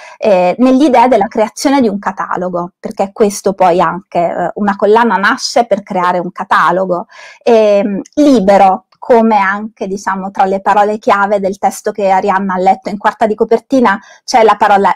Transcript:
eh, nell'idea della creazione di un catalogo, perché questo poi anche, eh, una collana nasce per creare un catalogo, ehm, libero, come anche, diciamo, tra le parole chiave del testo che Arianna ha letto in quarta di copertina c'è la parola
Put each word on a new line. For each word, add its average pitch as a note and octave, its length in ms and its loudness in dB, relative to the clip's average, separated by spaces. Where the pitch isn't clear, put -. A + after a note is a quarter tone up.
eh, F3+ 400 0
nell'idea B3+ 500 4
della B3+ 200 2
creazione C4+ 540 -2
di A#3 60 2
un G3+ 120 -4
catalogo, F#3 800 -8
perché G3+ 320 -6
questo G3+ 420 -2
poi F#3 260 2
anche, F3 400 -4
eh, F3 360 -4
una G3+ 200 -2
collana G#3+ 420 2
nasce A#3 480 -2
per G3 180 -4
creare F3+ 360 -2
un F3 120 -8
catalogo, F3+ 720 -2
ehm, G3+ 580 2
libero, G3 720 4
come A3+ 400 2
anche, G#3 500 -4
diciamo, F#3+ 440 -6
tra G3 140 0
le G3 160 -2
parole G#3 360 0
chiave G3+ 440 0
del G3 160 -4
testo G3+ 340 -4
che G3+ 180 -2
Arianna F#3+ 440 0
ha F#3 40 -4
letto F#3+ 320 0
in G3+ 80 -8
quarta A3 300 -2
di G#3+ 80 -4
copertina A3+ 640 0
c'è A#3 200 2
la G#3+ 120 4
parola G3 400 2